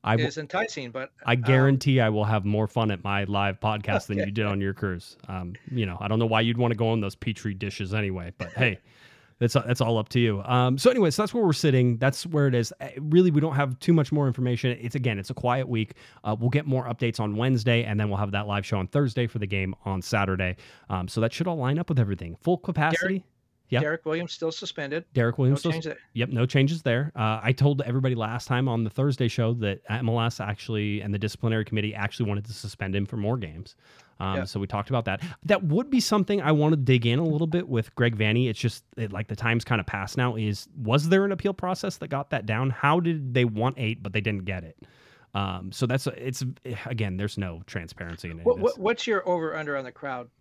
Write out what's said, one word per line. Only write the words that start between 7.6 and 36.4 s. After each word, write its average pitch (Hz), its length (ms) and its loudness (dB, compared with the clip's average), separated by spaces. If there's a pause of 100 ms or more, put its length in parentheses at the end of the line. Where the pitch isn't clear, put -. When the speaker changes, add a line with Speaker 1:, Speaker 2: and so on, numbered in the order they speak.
Speaker 1:
anyway, 95 420 -4
but 90 160 -10
hey, 117 260 0 (300)
Speaker 2:
<laughs> - 320 -20
Speaker 1:
that's, 120 140 2
that's 120 260 2
all 117 180 2
up 107 120 -4
to 123 100 2
you. 107 240 2
Um, 127 340 2
so 135 120 6
anyways, 208 260 2
that's 214 180 0
where 240 100 2
we're 170 100 4
sitting. 127 420 4
That's 131 300 0
where 147 200 2
it 131 80 2
is. 117 260 0
Uh, 131 80 -10 (100)
really, 165 340 6
we 147 80 6
don't 147 160 0
have 139 240 0
too 170 140 2
much 151 180 4
more 147 160 2
information. 123 520 0
It's, 117 140 -8
again, 123 240 0
it's 92 120 -8
a - 40 -6
quiet 127 340 0
week. 113 260 -2 (280)
Uh, 107 160 -2
we'll 120 120 2
get 151 160 0
more 127 200 0
updates 120 320 -2
on 107 160 -2
Wednesday, 117 500 2
and 107 140 0
then 107 120 0
we'll 98 80 -2
have 101 120 -2
that 104 160 -2
live 101 180 -2
show 107 140 -2
on 92 80 0
Thursday 127 400 0
for 113 140 -6
the 104 60 -2
game 95 280 -2 (120)
on 95 160 -2
Saturday. 95 540 0 (340)
Um, 92 180 -4
so - 140 -4
that 113 100 0
should 175 160 -4
all 165 80 -2
line 139 240 0
up 175 80 -6
with 147 100 2
everything. 98 440 -2
Full 170 160 2
capacity. 165 480 0 (120)
Speaker 2:
Derek, 180 40 -6 (480)
Speaker 1:
Yeah. 120 100 2
Speaker 2:
Derek 156 260 -2
Williams 165 260 -4
still 160 200 -4
suspended. 160 520 -6 (100)
Speaker 1:
Derek 120 220 2
Williams 139 220 4
Speaker 2:
No 165 120 0
Speaker 1:
still - 20 2
Speaker 2:
change 160 160 -4
Speaker 1:
s-, 147 60 -6
Speaker 2:
there. - 40 -16 (140)
Speaker 1:
yep, 117 160 -2
no 123 180 0
changes 143 360 2
there. 131 340 0
Uh, 110 260 0
I 123 100 2
told 135 300 2
everybody 131 320 0
last 113 320 -4
time 127 220 2
on 113 160 0
the 107 60 -2
Thursday 131 360 0
show 113 280 2
that 104 340 -2
M 117 200 0
L 117 120 2
S 113 180 -2
actually 104 640 -2
and 101 120 -4
the 101 60 0
disciplinary 110 460 0
committee 104 280 -2
actually 104 360 -4
wanted 101 160 -2
to 110 80 -10
suspend 98 420 -6
him 101 100 2
for 104 120 -8
more 104 200 0
games. 87 380 -10 (460)
Um, 95 160 -2
Speaker 2:
Yeah. 92 80 -2
Speaker 1:
so 98 160 -6
we 98 80 -4
talked 101 220 -4
about 120 160 0
that. 98 160 -2 (220)
That 196 200 2
would 208 260 0
be 262 80 2
something 208 420 2